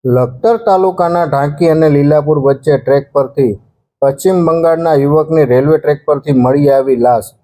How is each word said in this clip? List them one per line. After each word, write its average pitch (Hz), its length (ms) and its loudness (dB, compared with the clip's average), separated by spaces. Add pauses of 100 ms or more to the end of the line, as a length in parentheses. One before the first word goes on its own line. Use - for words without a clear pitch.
લખતર 127 600 -2
તાલુકાના 185 600 0
ઢાંકી 147 440 -2
અને 160 200 2
લીલાપુર 147 500 0
વચ્ચે 139 380 0
ટ્રેક 135 340 -2
પરથી 131 420 -2 (480)
પશ્ચિમ 139 440 0
બંગાળના 165 480 0
યુવકની 151 520 2
રેલવે 135 340 2
ટ્રેક 147 260 -2
પરથી 143 360 -2
મળી 143 280 2
આવી 135 360 0
લાશ. 117 240 0 (140)